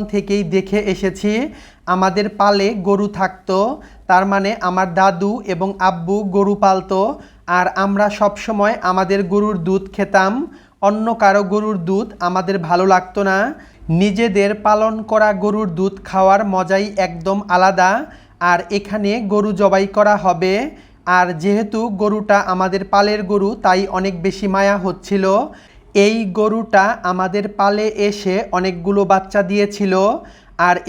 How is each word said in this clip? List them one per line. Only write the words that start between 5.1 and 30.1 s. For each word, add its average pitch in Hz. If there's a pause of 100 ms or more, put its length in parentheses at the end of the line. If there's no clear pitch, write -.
এবং 180 (200)
আব্বু 175 (180)
গরু 202
পালতো। 190 (560)
আর 180 (180)
আমরা 202 (140)
সব 202 (120)
সময় 214 (100)
আমাদের 185 (140)
গরুর 208 (100)
দুধ 190 (120)
খেতাম, 196 (500)
অন্য 214 (160)
কারো 202 (120)
গরুর 214 (120)
দুধ 196 (200)
আমাদের 185
ভালো 175
লাগতো 185
না। 190 (640)
নিজেদের 202 (140)
পালন 214 (100)
করা 214 (140)
গরুর 208
দুধ 196 (140)
খাওয়ার 190 (120)
মজাই 190 (120)
একদম 180 (180)
আলাদা। 185 (600)
আর 175 (180)
এখানে 202 (220)
গরু 208 (100)
জবাই 196 (120)
করা 208
হবে। 185 (640)
আর 180 (160)
যেহেতু 208 (220)
গরুটা 208 (160)
আমাদের 190 (120)
পালের 208 (100)
গরু, 202 (160)
তাই 185 (160)
অনেক 190 (100)
বেশি 196
মায়া 196
হচ্ছিল। 190 (720)
এই 208 (240)
গরুটা 214 (180)
আমাদের 185 (140)
পালে 208 (240)
এসে 196 (160)
অনেকগুলো 185 (100)
বাচ্চা 190
দিয়েছিল। 202 (760)